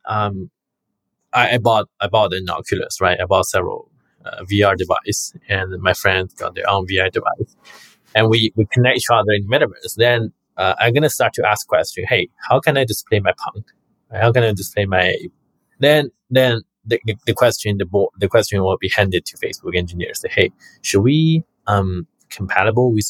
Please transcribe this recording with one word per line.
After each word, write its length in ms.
um, 460
I, 220
I 20
bought, 300
I 80
bought 260
an 160
Oculus, 520
right? 180
I 60
bought 200
several, 440
uh, 200
V 180
R 120
device, 580
and 320
my 120
friends 400
got 220
their 140
own 180
V 120
R 100
device, 460
and 140
we, 260
we 160
connect 260
each 140
other 200
in 160
the 100
metaverse. 380
Then, 360
uh, 220
I'm 140
gonna 160
start 240
to 120
ask 220
question, 400
"Hey, 300
how 220
can 180
I 80
display 340
my 180
punk? 280
How 180
can 120
I 100
display 320
my?" 320
Then, 320
then 320
the, 200
the, 200
the 80
question, 440
the 80
bo-, 340
the 100
question 340
will 140
be 100
handed 380
to 120
Facebook 380
engineers. 460
Say, 100
"Hey, 200
should 200
we, 420
um, 400
compatible 640
with 160